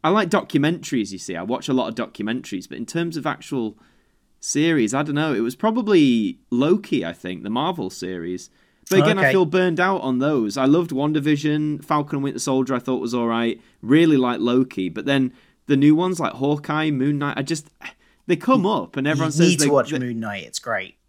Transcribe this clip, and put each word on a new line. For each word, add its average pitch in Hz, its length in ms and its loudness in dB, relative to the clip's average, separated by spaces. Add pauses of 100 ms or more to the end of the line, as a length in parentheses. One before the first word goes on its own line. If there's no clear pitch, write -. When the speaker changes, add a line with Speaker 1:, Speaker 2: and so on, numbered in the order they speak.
Speaker 1:
I 160 60 2
like 196 200 2
documentaries, 147 800 -2
you 95 60 -10
see. 87 180 -10
I 85 80 -8
watch 117 260 -6
a 135 40 2
lot 127 140 0
of 113 80 -8
documentaries, 107 720 -8
but - 100 -14
in 113 80 -8
terms 170 320 -6
of 139 80 -8
actual 123 520 -6 (600)
series, 143 540 0
I 143 100 -2
don't 151 120 -4
know. 151 180 0
It 104 60 0
was 117 160 -2
probably 165 840 2 (100)
Loki, 143 560 0
I 85 80 -8
think, 90 300 -10
the 101 60 -8
Marvel 131 400 -4
series. 90 600 -8 (400)
But 190 100 6
again, 160 180 4
I 190 60 2
Speaker 2:
Okay. 135 80 4
Speaker 1:
feel 190 140 4
burned 175 340 0
out 190 220 0
on 127 180 0
those. 131 380 0
I 131 80 0
loved 165 260 4
WandaVision, 151 920 0
Falcon 147 320 -2
and 139 60 -2
Winter 135 160 -4
Soldier, 131 360 0
I 123 40 -2
thought 127 200 -2
was 117 140 -4
all 117 140 -2
right. 117 340 -2 (200)
Really 151 360 4
liked 123 240 0
Loki, 120 480 0
but 82 160 -10
then 135 260 2 (360)
the 143 100 2
new 147 180 6
ones 180 240 -2
like 127 140 -2
Hawkeye, 151 580 -2
Moon 143 280 0
Knight, 143 180 -4
I 139 60 -4
just, 156 260 -6 (580)
they 180 80 2
come 208 300 2
up 190 320 -2
and 139 100 -2
everyone 156 220 0
Speaker 2:
You - 20 -4
Speaker 1:
says 143 80 -2
Speaker 2:
need 170 200 6
to 143 60 2
Speaker 1:
they, 139 60 4
Speaker 2:
watch 135 200 2
Speaker 1:
they 147 80 -4
Speaker 2:
Moon 120 200 -4
Knight. 101 240 -8
It's - 160 -12
great. 101 360 -6 (140)